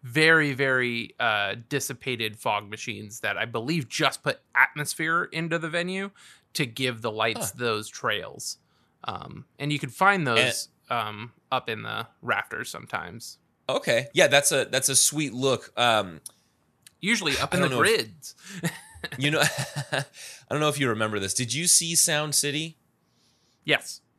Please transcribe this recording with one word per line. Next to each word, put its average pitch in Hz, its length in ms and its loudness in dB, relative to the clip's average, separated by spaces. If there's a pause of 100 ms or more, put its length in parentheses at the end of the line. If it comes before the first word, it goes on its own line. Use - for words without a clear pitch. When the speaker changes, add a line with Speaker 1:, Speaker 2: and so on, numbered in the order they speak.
Speaker 1:
very, 151 500 4
very, 123 680 0
uh, 104 340 2 (140)
dissipated 120 720 -4
fog 104 280 -2
machines 107 520 -10
that 104 180 -2
I 107 60 0
believe 120 440 -2
just - 360 0
put 143 160 -2 (160)
atmosphere 160 760 0
into 165 300 -2
the 160 80 -6
venue 185 420 -4 (440)
to 147 120 0
give 117 360 -4
the 113 100 -2
lights 110 380 0
Speaker 2:
Huh. - 80 -14
Speaker 1:
those 110 300 -2
trails. - 680 -6 (460)
Um, - 400 -10 (140)
and 143 140 -4
you 147 60 -2
can 131 120 -6
find 190 360 4
Speaker 2:
And 117 100 2
Speaker 1:
those, 123 320 2 (220)
um, 110 420 -4 (200)
up 127 180 -2
in 107 120 -6
the 110 260 -6 (140)
rafters 113 480 -2
sometimes. - 680 -10 (300)
Speaker 2:
Okay. 135 440 0
Yeah, 165 140 6
that's 143 240 6
a, 135 140 2
that's - 240 0
a 135 80 2
sweet 143 360 2
look. 127 460 0
Um, 107 420 2 (800)
Speaker 1:
Usually 175 380 0
up 131 160 -2
Speaker 2:
I 180 40 4
Speaker 1:
in 180 40 4
the 160 60 4
Speaker 2:
don't 127 100 0
know 151 60 4
if 214 140 4
Speaker 1:
grids. 110 360 -8 (420)
<laughs> - 420 -12
Speaker 2:
you 139 120 2
know, 151 100 2
<laughs> 143 520 -2
I 139 120 -2 (460)
don't 139 100 0
know 151 100 4
if 143 100 -4
you 135 80 2
remember 110 320 0
this. 95 140 -2
Did 120 200 -2
you 165 140 -2
see 165 260 4
Sound 151 400 2
City? 151 440 -2 (840)
Speaker 1:
Yes. - 360 0 (180)